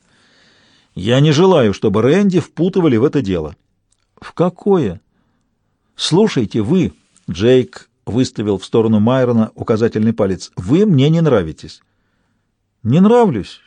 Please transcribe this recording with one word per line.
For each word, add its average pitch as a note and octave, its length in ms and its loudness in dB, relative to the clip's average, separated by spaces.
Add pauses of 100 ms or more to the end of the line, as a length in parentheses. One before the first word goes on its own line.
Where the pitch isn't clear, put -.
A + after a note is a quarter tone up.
(960)
«Я A2 240 0
не D3+ 120 4
желаю, C#3+ 420 2
чтобы G#2+ 280 -2
Рэнди F3+ 380 2
впутывали E3 580 -2
в A2 60 0
это D3+ 180 -2
дело». E2+ 340 -6 (640)
«В - 140 -20
какое?» F3 680 -2 (920)
«Слушайте, D3+ 680 -2
вы», C3+ 320 -2 (360)
Джейк A#2+ 600 0 (160)
выставил G#2 520 -4
в - 80 -12
сторону A2+ 340 0
Майрона A#2+ 560 0
указательный A2 580 -2
палец, G2 420 -4
«вы C#3 300 0
мне D3 240 2
не E3 120 0
нравитесь». F2+ 600 -4 (1000)
«Не A#2+ 160 0
нравлюсь?» G3 680 2